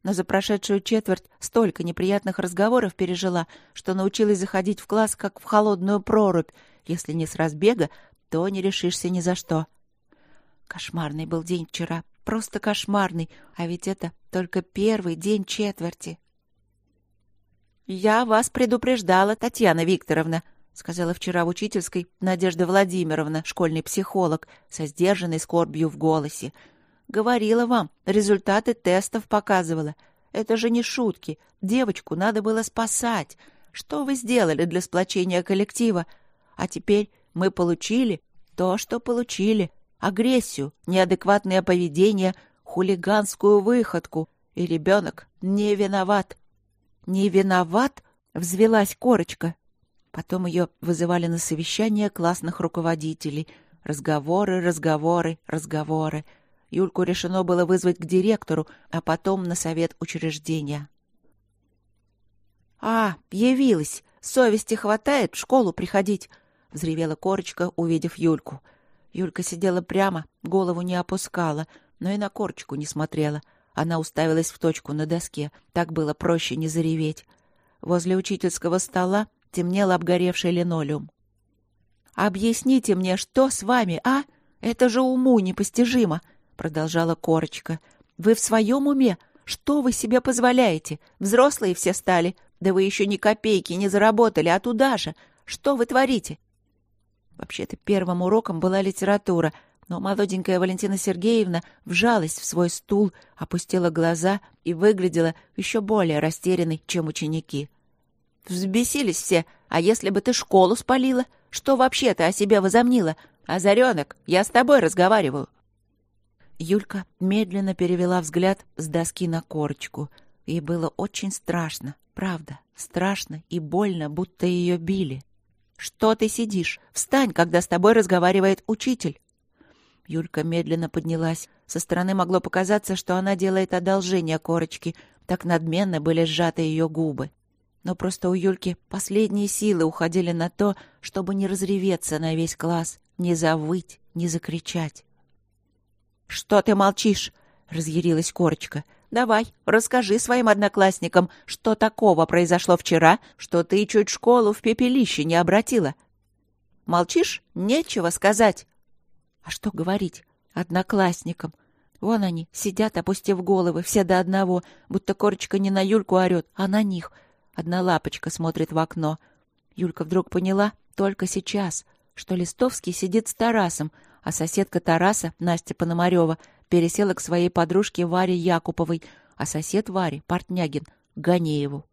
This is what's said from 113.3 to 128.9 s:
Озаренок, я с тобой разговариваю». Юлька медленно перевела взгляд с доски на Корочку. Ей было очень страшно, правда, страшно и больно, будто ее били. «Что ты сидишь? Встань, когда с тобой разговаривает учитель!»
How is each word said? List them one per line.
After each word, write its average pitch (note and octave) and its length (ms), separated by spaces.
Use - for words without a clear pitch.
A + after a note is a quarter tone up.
Озаренок, G3 720
я F#3 180
с - 40
тобой B3 320
разговариваю». F3+ 680
Юлька F#3 460
медленно F#3+ 540
перевела F3+ 460
взгляд F3 440
с D#3 120
доски E3 400
на E3 140
Корочку. - 680
Ей E3 140
было D#3+ 360
очень G3 340
страшно, D#3+ 640
правда, E3 460
страшно F3 760
и F3 80
больно, E3+ 500
будто F3+ 380
ее F3 320
били. E3 440
«Что - 380
ты A3 140
сидишь? G#3 520
Встань, C4+ 400
когда E3+ 280
с - 80
тобой F3+ 240
разговаривает F#3+ 720
учитель!» A3 540